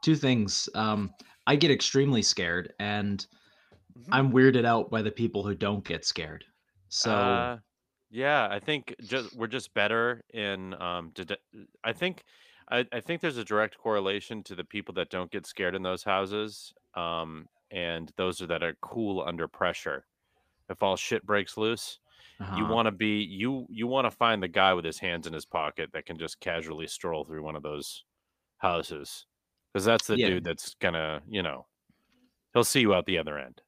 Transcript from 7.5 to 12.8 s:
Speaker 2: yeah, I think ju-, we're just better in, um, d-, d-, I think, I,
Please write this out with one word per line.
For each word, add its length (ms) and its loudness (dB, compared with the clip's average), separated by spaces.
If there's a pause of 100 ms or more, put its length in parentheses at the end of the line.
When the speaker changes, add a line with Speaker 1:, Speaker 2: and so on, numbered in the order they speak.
Speaker 2:
yeah, 400 2
I 100 -4
think 420 -4
ju-, 340 -4
we're 120 -4
just 260 -8
better 480 2 (120)
in, 480 -6
um, 320 -6
d-, 100 -10
d-, 120 -6 (480)
I 80 -2
think, 320 -4 (460)
I, 220 0